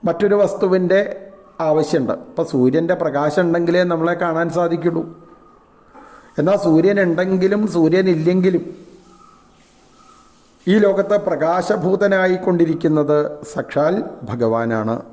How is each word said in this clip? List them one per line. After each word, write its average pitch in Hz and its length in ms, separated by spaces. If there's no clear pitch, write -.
മറ്റൊരു 190 360
വസ്തുവിൻ്റെ 185 580
ആവശ്യമുണ്ട്. 147 460
ഇപ്പോൾ - 240
സൂര്യൻ്റെ 147 500
പ്രകാശം 156 440
ഉണ്ടെങ്കിലേ 170 360
നമ്മളെ 165 300
കാണാൻ 170 240
സാധിക്കുള്ളൂ. 170 440
എന്നാൽ 190 260
സൂര്യൻ 175 400
ഉണ്ടെങ്കിലും 190 560
സൂര്യൻ 170 400
ഇല്ലെങ്കിലും 180 500
ഈ 185 80
ലോകത്ത് 196 320
പ്രകാശഭൂതനായിക്കൊണ്ടിരിക്കുന്നത് 175 1900
സാക്ഷാൽ 147 440
ഭഗവാനാണ്. 113 680